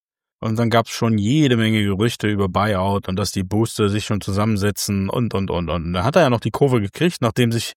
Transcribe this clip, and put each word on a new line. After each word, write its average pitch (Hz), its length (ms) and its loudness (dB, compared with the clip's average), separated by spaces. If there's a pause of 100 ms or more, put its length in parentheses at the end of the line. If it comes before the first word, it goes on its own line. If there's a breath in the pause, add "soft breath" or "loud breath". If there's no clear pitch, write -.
(400)
Und 110 180 -2
dann 117 120 2
gab's 113 200 2
schon 113 280 0
jede 123 400 4
Menge 110 240 2
Gerüchte 101 460 0
über 101 200 0
Buyout 98 600 0
und 95 80 -4
dass 98 160 -2
die 98 100 -2
Booster 104 480 0
sich 104 160 -2
schon 104 160 -2
zusammensetzen 101 880 -2
und, 120 240 -2
und, 98 160 -2
und, 82 180 -2
und. 85 240 -4
Da 92 120 0
hat 151 120 2
er 180 60 6
ja 135 80 4
noch 113 100 0
die 110 100 -4
Kurve 127 300 2
gekriegt, 147 400 -2
nachdem 117 320 2
sich 117 240 -4